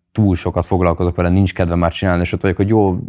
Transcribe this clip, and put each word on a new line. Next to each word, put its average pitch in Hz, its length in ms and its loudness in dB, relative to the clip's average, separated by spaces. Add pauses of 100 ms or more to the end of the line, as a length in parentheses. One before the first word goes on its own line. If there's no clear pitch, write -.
(120)
túl 98 240 2
sokat 87 300 -2
foglalkozok 90 500 0
vele, 87 140 0
nincs 95 240 2
kedvem 87 260 -2
már 85 120 0
csinálni, 90 300 -2
és 85 120 -4
ott 92 80 -4
vagyok, 95 160 -2
hogy 101 120 0
jó, 98 280 2 (120)